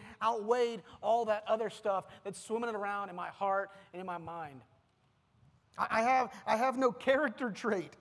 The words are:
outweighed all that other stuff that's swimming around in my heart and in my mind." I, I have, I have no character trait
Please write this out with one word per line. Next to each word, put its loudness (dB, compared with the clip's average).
outweighed 2
all 4
that 2
other 0
stuff -2
that's -10
swimming -2
around -4
in -10
my -6
heart 0
and -10
in -8
my -6
mind." -10
I, 0
I 2
have, 2
I 4
have 0
no 6
character 2
trait -2